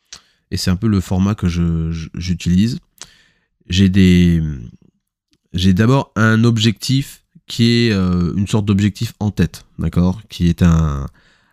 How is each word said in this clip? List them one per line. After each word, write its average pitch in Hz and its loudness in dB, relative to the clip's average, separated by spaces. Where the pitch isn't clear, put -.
et 95 -6
c'est 92 -4
un 92 2
peu 113 -2
le 101 2
format 98 0
que - -4
je, 85 -2
je, 82 -10
j'utilise, 90 -2
j'ai 95 2
des, 90 4
j'ai 92 2
d'abord 120 2
un 110 2
objectif 117 -2
qui - -2
est, 117 2
euh, 90 0
une 101 -2
sorte 107 0
d'objectif 101 -2
en 107 -2
tête, - -4
d'accord ? 87 -2
Qui 87 -2
est 85 0
un, 80 2